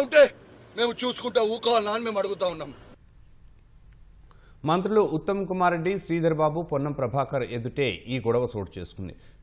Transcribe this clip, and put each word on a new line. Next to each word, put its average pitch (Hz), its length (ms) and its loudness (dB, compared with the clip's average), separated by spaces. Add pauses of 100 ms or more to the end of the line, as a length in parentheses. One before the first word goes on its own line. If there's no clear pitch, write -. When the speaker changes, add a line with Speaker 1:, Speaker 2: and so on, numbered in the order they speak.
Speaker 1:
ఉంటే 285 300 8 (460)
మేము 233 160 0 (100)
చూసుకుంటా 240 380 0
ఊకోవాలా 226 500 2
అని 233 120 -4
మేము 220 160 -4
అడుగుతా 190 280 -2
ఉన్నాం. 156 260 -8 (1900)
Speaker 2:
మంత్రులు 190 360 2
ఉత్తమ్ 196 460 -2
కుమార్ 180 260 2
రెడ్డి, 180 260 -2
శ్రీధర్ 165 340 0
బాబు, 151 280 0
పొన్నం 147 300 -2
ప్రభాకర్ 135 520 -2
ఎదుటే 120 460 -4 (180)
ఈ 127 120 -4
గొడవ 117 280 0 (100)
చోటు 95 220 -8
చేసుకుంది. 98 360 -12 (280)